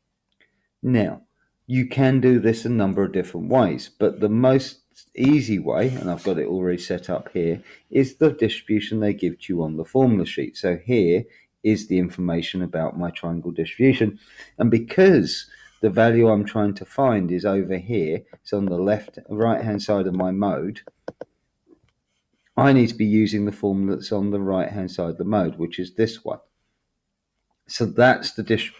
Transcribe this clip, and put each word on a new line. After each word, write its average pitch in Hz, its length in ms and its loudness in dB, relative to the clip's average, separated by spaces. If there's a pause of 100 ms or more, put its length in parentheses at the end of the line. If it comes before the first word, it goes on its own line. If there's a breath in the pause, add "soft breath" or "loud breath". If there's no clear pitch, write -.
(800)
Now, 117 400 0 (460)
you 127 200 0
can 135 320 2
do 127 200 6
this 113 260 0
a 110 40 -2
number 101 340 2
of 92 80 -2
different 90 360 -4
ways, 92 420 0
but - 300 -2
the 107 100 2
most 131 520 2 (340)
easy 127 420 2
way, 78 320 -2
and 127 200 -6
I've 85 140 -6
got 95 140 0
it 76 100 -2
already 90 320 -2
set - 300 -8
up - 220 -6
here, 85 300 -2 (280 loud breath)
is 135 260 0
the 156 160 4
distribution 110 680 -2
they 104 140 0
give 87 260 -4
to - 140 -8
you 85 100 -2
on 78 140 -6
the 82 80 -6
formula 120 400 2
sheet. - 320 -8
So 90 200 -2
here 98 460 2 (400 soft breath)
is 107 240 0
the 92 120 0
information 90 640 -4
about 82 360 -6
my 87 120 -4
triangle 85 400 -8
distribution. 110 680 0 (380 loud breath)
And 120 120 2
because 117 800 2 (340 loud breath)
the 110 100 2
value 113 360 4
I'm 104 180 4
trying 104 300 -2
to 95 100 -14
find 110 460 0
is 90 140 -4
over 95 320 0
here, 90 440 -2 (120 soft breath)
it's - 200 -12
on 101 120 -2
the 90 120 -4
left, 101 400 -2 (120)
right-hand 107 520 -2
side 101 260 -2
of 90 80 -4
my 92 160 -2
mode, 95 500 -4 (1800)
I 139 160 6
need 123 160 6
to - 60 -8
be 110 100 0
using 107 400 2
the 104 60 -2
formula 98 440 -2
that's - 160 -10
on 101 180 -2
the 101 120 -4
right-hand 95 500 -4
side 85 200 -4
of 82 60 -10
the 90 60 -6
mode, 92 340 -2
which 82 220 -6
is 90 140 -10
this - 300 -2
one. - 180 -10 (1200)
So - 200 -4
that's 120 480 2
the 110 100 -8
dis-, 110 260 -2 (100)